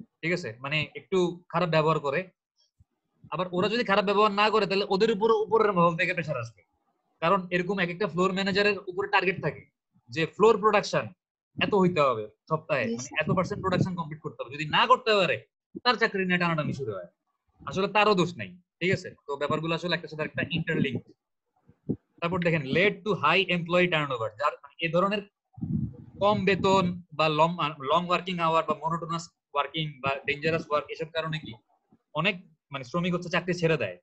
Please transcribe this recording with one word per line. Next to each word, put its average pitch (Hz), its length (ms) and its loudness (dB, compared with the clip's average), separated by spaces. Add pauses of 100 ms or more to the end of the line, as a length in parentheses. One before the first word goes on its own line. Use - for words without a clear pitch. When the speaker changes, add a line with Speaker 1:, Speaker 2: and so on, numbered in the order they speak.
(220)
Speaker 1:
ঠিক 165 100 -2
আছে? 123 280 -6
মানে 147 340 -4
একটু 175 540 -2
খারাপ 170 200 0
ব্যবহার 156 320 2
করে। 147 300 -4 (1000)
আবার 175 220 -4
ওরা 185 160 0
যদি 233 160 -2
খারাপ 196 200 4
ব্যবহার 202 280 4
না 208 180 2
করে, 202 160 2
তাহলে 190 220 0
ওদের 196 220 4
উপর, 220 200 2
উপরের 214 420 2
মহল 175 240 4
থেকে 180 160 0
pressure 156 280 -4
আসবে। - 220 -12 (580)
কারণ 180 300 0
এরকম 180 280 0
এক 175 120 0
একটা 185 180 -4
floor 180 240 0
ম্যানেজারের 196 460 2
উপরে 185 300 -6
target 180 340 0
থাকে 151 200 -4 (460)
যে 151 180 -4
floor 214 320 4
production 196 460 2 (580)
এত 185 120 0
হইতে 180 260 4
হবে 117 280 2 (200)
সপ্তাহে, 151 360 -2
Speaker 2:
জি, 233 120 -4
Speaker 1:
মানে - 120 -10
Speaker 2:
স্যার। 156 160 -6
Speaker 1:
এত 180 120 0
percent 190 240 -2
production 185 340 0
complete 160 260 -10
করতে 143 220 -10
হবে। 123 120 -14
যদি 151 140 -6
না 196 180 2
করতে 226 280 4
পারে, 165 220 2 (480)
তার 240 100 4
চাকরি 202 320 0
নিয়ে 180 120 2
টানাটানি 156 340 0
শুরু 120 200 -6
হয়। 90 140 -10 (600)
আসলে 190 220 -2
তারও 208 260 4
দোষ 180 220 2
নাই, 95 200 -10 (240)
ঠিক 180 120 0
আছে? - 180 -4 (160)
তো 143 100 -6
ব্যাপারগুলো 156 380 -2
আসলে 165 200 -4
একটা 160 140 -4
সাথে 156 140 -8
একটা 151 280 -6
ইন্টারলিংক। - 520 -2 (1160)
তারপর 175 200 -4
দেখেন, 165 220 0
led 170 320 2 (100)
to 214 60 -4 (140)
high 175 180 4 (140)
employee 175 380 2
turnover, 131 440 -2
যার, 147 240 0
মানে, - 160 -20
এ 165 140 -2
ধরনের 196 300 0 (1000)
কম 202 240 2
বেতন 190 580 2 (100)
বা 156 160 2
long, 165 280 2 (240)
long 156 260 2
working 175 320 -2
hour 160 300 2
বা 151 60 0
monotonous 165 560 -6 (240)
parking 143 460 -4
বা 135 100 -2 (160)
dangerous 151 440 -2
work, 147 200 0
এসব 160 220 -8
কারণে 160 260 -4
কি - 140 -14 (600)
অনেক, 180 200 0 (360)
মানে, 135 140 -10
শ্রমিক 175 300 -2
হচ্ছে 175 140 -4
চাকরি 180 260 -2
ছেড়ে 160 220 0
দেয়। 92 260 -4